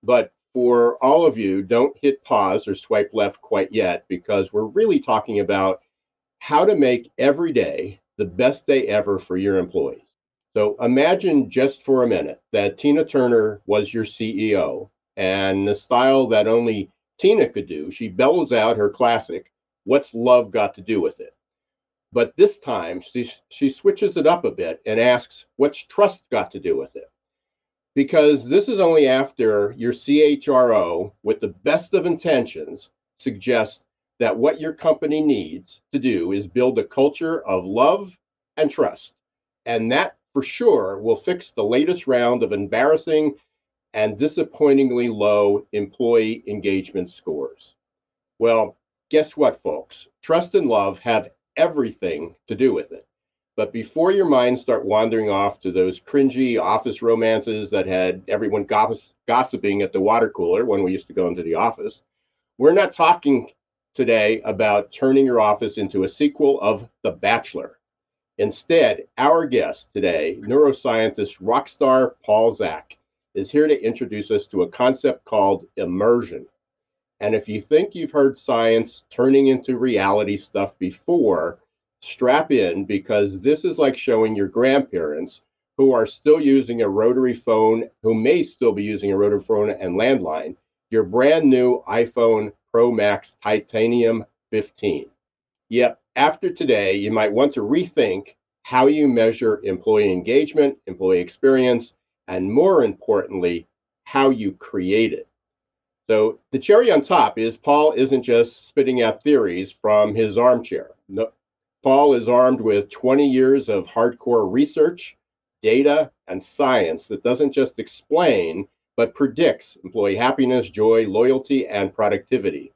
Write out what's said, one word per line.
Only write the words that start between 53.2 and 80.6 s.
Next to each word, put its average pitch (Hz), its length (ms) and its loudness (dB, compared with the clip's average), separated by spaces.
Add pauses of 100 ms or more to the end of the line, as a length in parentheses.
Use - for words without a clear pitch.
But 107 160 -4
before 156 400 -2
your 190 140 2
minds 127 340 2
start 113 240 -2
wandering 107 440 0
off 101 340 -2
to 92 100 -6
those 92 280 -2
cringy 131 600 0
office 104 420 -4
romances 113 680 0
that 98 140 -2
had 92 440 -4
everyone 104 340 -2
goss-, 110 520 -4 (120)
gossiping 107 560 -2
at 95 100 -4
the 95 80 -2
water 110 300 2
cooler 92 340 -2
when 101 200 -2
we 92 80 -2
used 95 160 -8
to - 40 -20
go 92 140 -2
into 87 160 -6
the 82 140 -4
office, - 460 -6 (560)
we're 143 140 6
not 196 200 2
talking 143 580 2 (420)
today 113 500 0
about 104 500 -2
turning 135 340 2
your 120 140 2
office 107 380 0
into 98 260 -4
a 95 40 -4
sequel 143 520 0
of - 280 -2 (140)
The - 80 -2
Bachelor. - 720 -4 (580)
Instead, 110 720 0 (100)
our 160 260 2
guest - 480 -4
today, 87 500 -2
neuroscientist 113 1000 0
rock 117 260 -2
star 131 480 2 (100)
Paul 110 280 2
Zak, 85 440 -8 (380)
is 98 160 -8
here 147 160 2
to 143 180 0
introduce 107 460 -6
us 104 160 -2
to 95 160 -2
a 85 60 -2
concept 127 560 -2
called 98 420 0 (100)
immersion. 98 680 -2 (760)
And 104 140 -2
if 104 140 -4
you 107 120 -8
think 180 360 -2
you've 160 160 -10
heard 139 260 0
science 113 720 -2
turning 135 380 4
into 127 280 0
reality 101 600 0
stuff - 420 -8